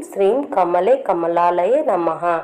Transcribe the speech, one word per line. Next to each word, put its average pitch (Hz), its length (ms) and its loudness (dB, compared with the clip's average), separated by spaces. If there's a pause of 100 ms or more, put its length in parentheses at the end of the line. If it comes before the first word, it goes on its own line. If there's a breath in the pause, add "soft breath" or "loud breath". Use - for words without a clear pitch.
ಶ್ರೀಂ 196 420 0
ಕಮಲೆ 185 520 2
ಕಮಲಾಲಯೇ 175 840 0
ನಮಃ. 170 420 -2 (200)